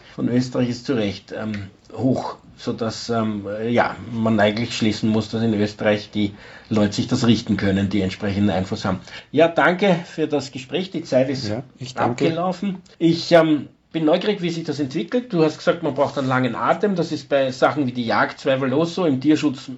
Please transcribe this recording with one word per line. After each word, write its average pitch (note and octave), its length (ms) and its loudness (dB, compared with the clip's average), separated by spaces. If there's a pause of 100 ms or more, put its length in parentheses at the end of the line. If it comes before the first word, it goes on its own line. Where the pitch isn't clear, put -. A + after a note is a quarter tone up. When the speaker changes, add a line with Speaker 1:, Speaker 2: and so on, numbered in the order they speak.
(160)
Speaker 1:
von C3 120 -4
Österreich B2+ 420 0
ist - 160 -6
zu C#3 100 -2
Recht, G2+ 420 -4
ähm, G#2 300 -6 (280)
hoch, G#2+ 420 0 (200)
sodass, A2+ 520 -6
ähm, A2 360 -2 (240)
ja, A#2 260 2 (160)
man A2+ 280 2
eigentlich G#2+ 360 2
schließen A2 340 0
muss, G#2+ 200 0
dass A2+ 140 -2
in A2+ 100 2
Österreich G#2 580 0
die G#2 220 0 (360)
Leute G#2 240 2
sich - 140 -2
das A#2+ 200 0
richten G#2+ 300 2
können, G2 320 0
die G2+ 120 0
entsprechenden G2 480 0
Einfluss F#2+ 360 -2
haben. F#2 140 0 (320)
Ja, D#3 160 6
danke F3+ 580 2
für D#3 220 -4
das C#3+ 240 -2
Gespräch. - 400 -8
Die D#3 120 -8
Zeit C3+ 260 2
ist B2+ 180 -4
Speaker 2:
Ja, G#2+ 160 -4 (140)
ich - 160 -12
danke. A#2+ 320 -2
Speaker 1:
abgelaufen. F3+ 520 -2 (200)
Ich, E3 340 2
ähm, D#3+ 380 6 (240)
bin D#3+ 100 -2
neugierig, F#3 380 2
wie F3 80 -2
sich E3 160 -4
das C#3 140 -6
entwickelt. F#3+ 520 -4
Du E3 120 4
hast D#3 160 0
gesagt, F3 220 0
man D3 120 -2
braucht C3 240 0
einen C3 100 -2
langen B2+ 280 0
Atem. F3+ 400 0
Das D3+ 180 -2
ist D3 160 -8
bei C3+ 220 2
Sachen C3+ 360 2
wie A#2+ 60 -4
die A#2+ 120 -4
Jagd A2+ 340 0
zweifellos C#3 560 0
so, F#3 100 0
im C3 160 2
Tierschutz D3+ 560 0